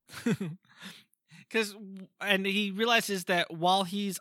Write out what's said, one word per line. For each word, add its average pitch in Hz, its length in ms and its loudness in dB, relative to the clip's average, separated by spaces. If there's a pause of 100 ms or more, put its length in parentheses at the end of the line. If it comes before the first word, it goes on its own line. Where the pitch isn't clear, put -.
(240)
<laughs> 185 340 -2 (920)
'Cause, 214 240 -2 (460)
and 196 260 2
he 202 240 0
realizes 214 540 2
that 175 280 2
while 180 300 4
he's, 190 380 -4